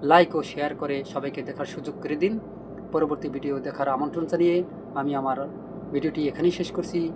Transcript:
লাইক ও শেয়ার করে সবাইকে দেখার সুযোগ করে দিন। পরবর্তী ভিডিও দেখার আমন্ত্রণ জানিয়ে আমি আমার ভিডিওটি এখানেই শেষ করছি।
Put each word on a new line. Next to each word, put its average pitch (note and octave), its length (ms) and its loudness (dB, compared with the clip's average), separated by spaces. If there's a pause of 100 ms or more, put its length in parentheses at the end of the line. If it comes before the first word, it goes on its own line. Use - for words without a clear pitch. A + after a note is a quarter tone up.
(120)
লাইক E3+ 260 10
ও - 20 4 (120)
শেয়ার D3 200 -2 (100)
করে C#3+ 140 -2 (180)
সবাইকে C#3+ 360 -4
দেখার E3 240 -6
সুযোগ C#3+ 300 -8
করে D3+ 200 -2
দিন। G3+ 100 4 (600)
পরবর্তী D3 420 0
ভিডিও C#3 200 -2 (120)
দেখার C#3 280 -2
আমন্ত্রণ D3+ 360 0
জানিয়ে E3+ 240 6 (440)
আমি C#3+ 120 0 (100)
আমার C3 160 0 (560)
ভিডিওটি D3+ 280 0 (100)
এখানেই F3 280 2
শেষ F3 180 -2
করছি। F3 220 -2 (160)